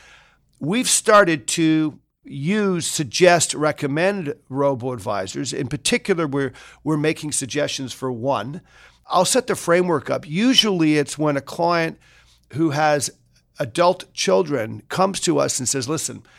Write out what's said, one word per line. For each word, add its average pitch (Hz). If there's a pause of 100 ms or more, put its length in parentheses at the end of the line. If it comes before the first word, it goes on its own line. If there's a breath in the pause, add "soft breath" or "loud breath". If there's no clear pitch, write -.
(600 soft breath)
We've 202
started 196
to 156 (240)
use, 180
suggest, 165
recommend 151 (160)
robo-advisors. 127
In 139
particular, 165
we're, 139 (320 loud breath)
we're 151
making 151
suggestions 135
for 131
one. 123 (440 soft breath)
I'll 170
set 247
the 196
framework 170
up. 123
Usually 180
it's 143
when 147
a 135
client 170 (560 soft breath)
who 160
has 151 (500)
adult 170
children 143
comes 190
to 151
us 135
and 127
says, 131
"Listen, 131 (160 soft breath)